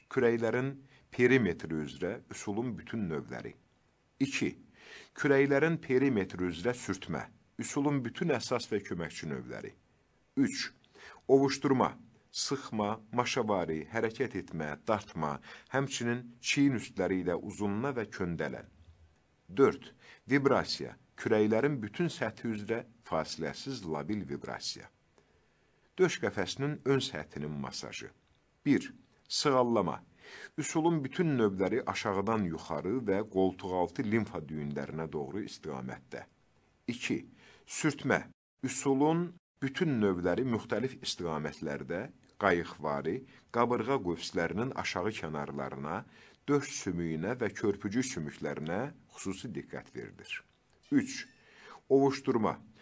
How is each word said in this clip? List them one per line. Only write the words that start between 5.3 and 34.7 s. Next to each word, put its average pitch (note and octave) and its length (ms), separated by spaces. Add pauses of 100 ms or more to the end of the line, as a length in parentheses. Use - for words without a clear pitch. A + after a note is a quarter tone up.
perimetri G2+ 720
üzrə F#2 240
sürtmə. F#2 480 (300)
Üsulun C#3 500
bütün C#3 320
əsas A#2 320
və G#2 160
köməkçi E2 480
növləri. A#1+ 400 (640)
Üç, - 320 (560)
ovuşdurma. C3+ 720 (300)
Sıxma, A2 800
maşavari, G2+ 840
hərəkət A2+ 480
etmə, D#2+ 460
dartma, E2 560 (300)
həmçinin B2+ 520 (160)
çiyin C#3+ 400
üstləri F#2 460
ilə E2+ 180
uzunla G#2 560
və A2+ 80
köndələn. D#2+ 640 (840)
Dörd, G2 380 (380)
vibrasiya. A#2+ 680 (220)
Kürəklərin A2 680
bütün D3 320
səthi - 340
üzrə A2+ 360 (180)
fasiləsiz D#2+ 840
labil D#2 400
vibrasiya. - 640 (1120)
Döş F3+ 220
qəfəsinin B2+ 600
ön C3+ 200
səthinin D2+ 560
masajı. - 540 (540)
Bir, - 260 (380)
sığallama. A#2+ 680 (560)
Üsulun D#3+ 500
bütün D3 320
növləri G2 480
aşağıdan G2+ 600
yuxarı E2 560
və G2+ 240
qoltuqaltı F#2 800
limfa G#2 340
düyünlərinə D2 720